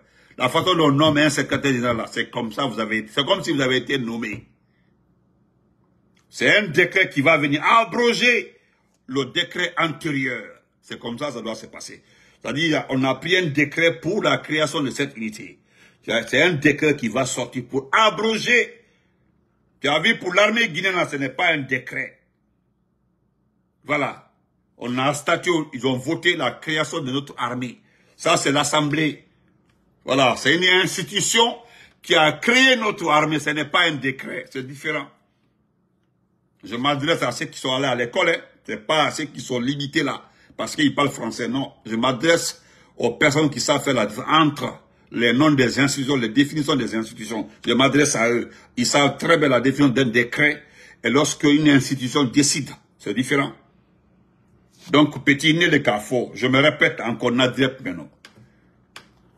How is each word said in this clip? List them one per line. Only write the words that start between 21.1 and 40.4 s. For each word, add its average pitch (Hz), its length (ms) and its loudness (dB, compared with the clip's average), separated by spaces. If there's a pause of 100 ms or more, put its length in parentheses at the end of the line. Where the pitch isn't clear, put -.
n'est 139 140 -4
pas 170 240 0
un 151 60 -2
décret. 135 600 -8 (1700)
Voilà. 143 380 -4 (540)
On 123 200 -6
a 135 160 2
statué, 170 380 0 (200)
ils 123 160 -2
ont 131 80 2
voté 165 400 0
la 131 160 -2
création 156 480 -4
de 135 100 -6
notre 139 280 -6
armée. 123 420 -6 (380)
Ça, 165 180 2
c'est 156 160 0
l'Assemblée. 147 720 0 (800)
Voilà, 135 340 2
c'est 135 160 2
une 180 120 0 (180)
institution 202 760 0 (460)
qui 170 100 0
a 156 200 4
créé 254 420 4
notre 208 340 -2
armée. 151 300 2
Ce 151 120 -6
n'est 147 140 -4
pas 180 180 0
un 165 100 0
décret, 135 580 -8
c'est 131 160 -10
différent. 143 400 -8 (1600)
Je 110 120 -12
m'adresse 143 480 0
à 123 80 0
ceux 160 140 -8
qui - 120 -14
sont 131 160 -4
allés 135 140 0
à 127 80 0
l'école, 143 340 0
hein. 165 120 0 (240)
C'est 107 200 -10
pas 156 200 2
à 123 60 -2
ceux 156 140 -6
qui 143 140 -14
sont 123 200 -6
limités 143 440 -2
là, 120 260 -6 (280)